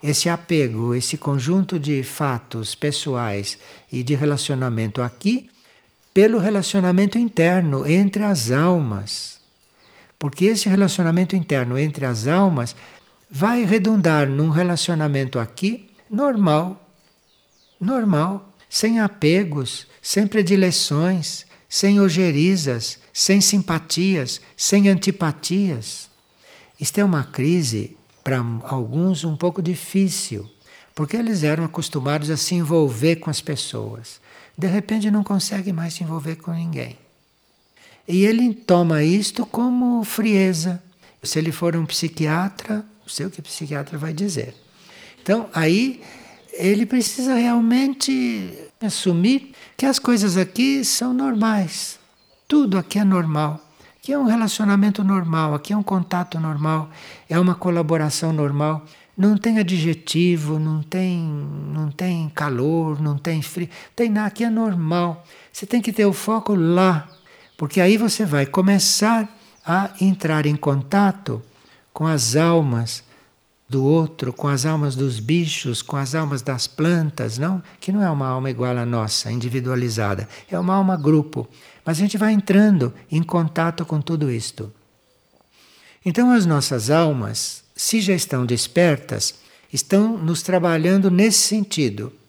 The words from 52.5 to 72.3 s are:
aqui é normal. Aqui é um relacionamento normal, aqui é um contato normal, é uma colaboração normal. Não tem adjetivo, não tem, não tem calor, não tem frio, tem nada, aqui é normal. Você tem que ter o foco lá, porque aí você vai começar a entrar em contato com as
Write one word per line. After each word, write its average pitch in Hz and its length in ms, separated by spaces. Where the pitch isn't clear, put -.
aqui 190 220
é 208 60
normal. 156 600
Aqui - 160
é 294 60
um 277 60
relacionamento 208 800
normal, 165 500
aqui 147 180
é 208 40
um 208 60
contato 180 580
normal, 156 500
é 165 80
uma 180 160
colaboração 165 800
normal. 151 520
Não 202 220
tem 220 220
adjetivo, 165 1000
não 156 240
tem, 180 380
não 151 180
tem 165 400
calor, 151 720
não 147 160
tem 160 240
frio, 165 280
tem 233 160
nada, 208 160
aqui 202 160
é 233 80
normal. 175 760
Você - 120
tem 233 160
que 220 120
ter 214 120
o 196 80
foco 214 420
lá, 175 540
porque 151 240
aí 190 160
você 214 300
vai 143 180
começar 202 880
a 185 260
entrar 165 460
em 147 100
contato 139 840
com 156 120
as 131 300